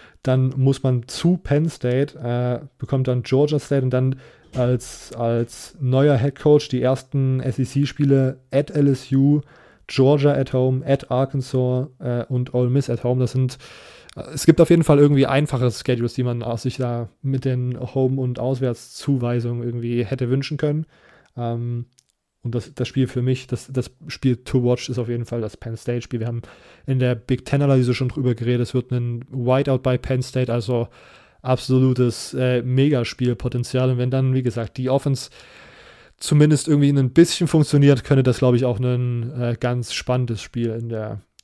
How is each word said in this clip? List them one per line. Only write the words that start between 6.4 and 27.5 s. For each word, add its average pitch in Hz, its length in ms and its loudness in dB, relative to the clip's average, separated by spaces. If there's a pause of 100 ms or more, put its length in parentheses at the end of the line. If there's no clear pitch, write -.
die 127 120 -2
ersten 131 600 0
S 127 180 -4
E 135 60 0
C 143 200 0
Spiele 135 560 2 (100)
at 143 200 0
L 143 180 2
S 131 240 -2
U, 143 300 4 (440)
Georgia 143 460 4
at 135 220 -2
home, 131 320 0
at 139 240 0
Arkansas, 127 800 -2 (100)
äh, 120 280 -4
und 123 280 -4
Ole 123 160 2
Miss 135 180 0
at 120 160 -4
home. 127 160 0
Das 123 120 0
sind, 131 260 -2 (580)
äh, - 60 -14 (100)
es 147 140 -2
gibt 165 160 8
auf - 80 6
jeden 170 140 6
Fall 143 140 6
irgendwie 143 280 6
einfache 135 440 2
Schedules, 117 440 -2
die 131 80 -2
man 120 200 -2
aus 117 200 -6
sich 127 160 -6
da 120 320 -4 (100)
mit 135 240 -4
den 123 340 -2
Home- 131 420 -2
und 123 180 -4
Auswärtszuweisungen 120 1200 -2
irgendwie 120 420 -4
hätte 123 260 -4
wünschen 139 260 -2
können. 151 300 -2 (500)
Ähm, 120 500 -6 (580)
und 117 120 -4
das, - 180 -8
das 123 140 -4
Spiel 131 180 0
für 127 160 -6
mich, 131 240 -2
das, - 260 -8
das 127 200 -4 (160)
Spiel 123 280 0
to - 280 -2
watch 123 240 0
ist 123 100 -6
auf 117 100 -6
jeden 120 180 -6
Fall 117 140 -6
das 107 160 -8
Penn 113 200 -12
State-Spiel. 120 420 -6
Wir 113 80 -4
haben 117 160 -6 (440)
in 135 120 0
der 123 160 2
Big 123 300 -4
Ten-Analyse 135 500 2